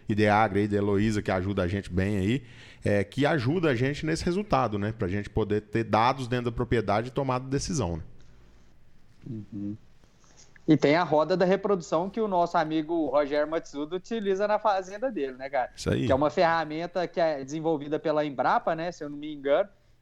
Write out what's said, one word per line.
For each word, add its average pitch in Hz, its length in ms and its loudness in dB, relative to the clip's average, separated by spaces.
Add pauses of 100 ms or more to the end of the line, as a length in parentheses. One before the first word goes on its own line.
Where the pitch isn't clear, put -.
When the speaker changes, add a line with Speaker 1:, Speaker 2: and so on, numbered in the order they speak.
Speaker 1:
Ideagra, 104 500 4
aí, 104 80 4
da 104 100 0
Heloísa, 104 440 2
que 95 100 -2
ajuda 95 320 0
a 90 60 0
gente 98 240 -4
bem 92 240 0
aí, 110 260 0 (400)
é, 101 220 2
que 135 220 0
ajuda 156 440 2
a 131 40 2
gente 135 320 -2
nesse 160 180 -2
resultado, 135 540 0
né? 107 180 -2
Pra 92 120 -2
gente 101 200 -4
poder 104 340 0
ter - 200 -2
dados 113 460 2
dentro 120 180 -2
da 120 60 0
propriedade 113 560 0
e - 20 -12
tomada 131 340 -2
de 135 60 -12
decisão, 131 460 -2
né? 80 60 -8 (1300)
Speaker 2:
Uhum. 104 480 -10 (880)
E 156 100 8
tem 143 200 4
a 180 60 2
roda 156 320 2
da 180 120 4
reprodução 190 640 0
que 233 100 -4
o 214 80 0
nosso 175 300 2
amigo 156 480 0
Roger 147 400 2
Matsuda 156 500 -6
utiliza 196 500 -2
na 208 120 2
fazenda 208 520 -2
dele, 139 220 -4
né, 131 160 -12
cara? 135 260 -2
Speaker 1:
Isso - 160 -4
aí. 127 140 0
Speaker 2:
Que 127 80 2
é - 20 6
uma 143 140 2
ferramenta 165 800 0
que - 100 -8
é 160 240 0
desenvolvida 151 560 -2
pela 151 240 0
Embrapa, 151 520 0
né, 165 180 -4
se - 100 -16
eu 147 60 -8
não 147 80 -10
me 151 180 -10
engano, 143 320 2 (360)